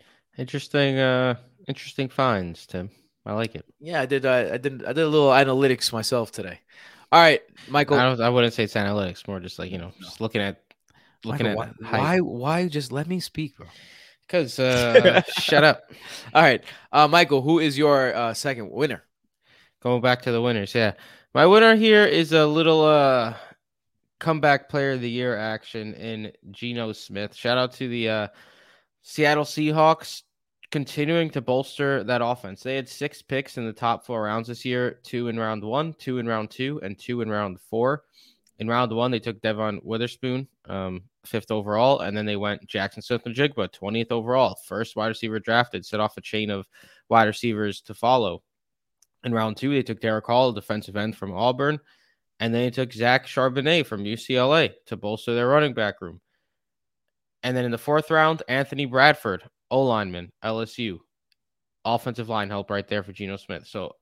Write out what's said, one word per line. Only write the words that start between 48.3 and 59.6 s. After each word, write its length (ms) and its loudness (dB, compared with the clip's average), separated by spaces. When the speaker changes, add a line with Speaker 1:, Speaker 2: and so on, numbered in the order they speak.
Speaker 1:
In 100 -2
round 220 -2
two, 140 -4
they 120 0
took 180 -10
Derek 260 -4
Hall, 240 2
a 40 -4
defensive 420 -8
end 200 -4
from 160 -10
Auburn, 480 -2
and 160 -2
then 80 0
they 80 -2
took 220 -4
Zach 340 0
Charbonnet 600 0
from 200 -8
U 100 -4
C 200 -6
L 180 4
A 200 2
to 100 -10
bolster 380 -6
their 140 0
running 260 2
back 260 -4
room. 200 -14
And 140 -4
then 80 -2
in 60 -4
the 80 -4
fourth 320 -2
round, 380 2
Anthony 380 -4
Bradford, 560 2